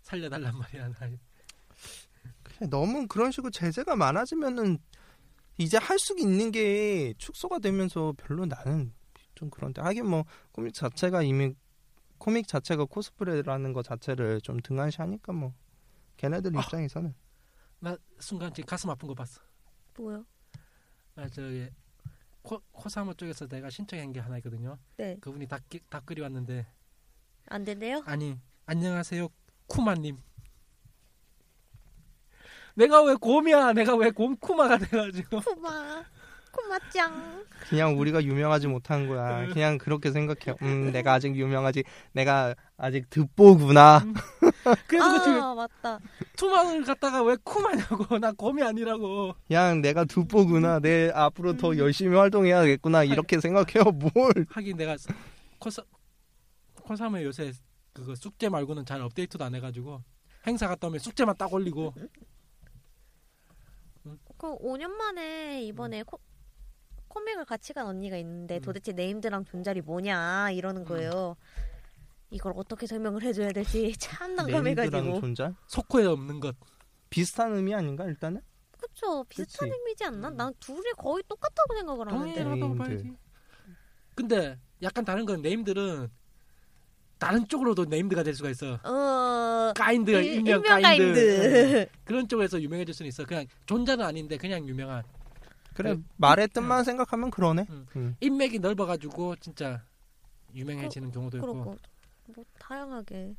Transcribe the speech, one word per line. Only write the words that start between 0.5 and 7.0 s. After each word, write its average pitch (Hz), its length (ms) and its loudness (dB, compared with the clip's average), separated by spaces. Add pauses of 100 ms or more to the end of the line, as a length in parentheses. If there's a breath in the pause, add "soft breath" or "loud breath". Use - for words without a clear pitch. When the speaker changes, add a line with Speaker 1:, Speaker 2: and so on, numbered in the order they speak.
Speaker 1:
말이야, 127 320 -12
나. 120 60 -12 (1500 loud breath)
Speaker 2:
그래, - 260 -12
너무 202 380 -2
그런 233 240 -2
식으로 254 200 -8
제재가 240 440 -4
많아지면은 220 800 -2 (800 soft breath)
이제 170 200 0
할 381 220 0
수 - 180 -4
있는 208 340 2
게 202 680 0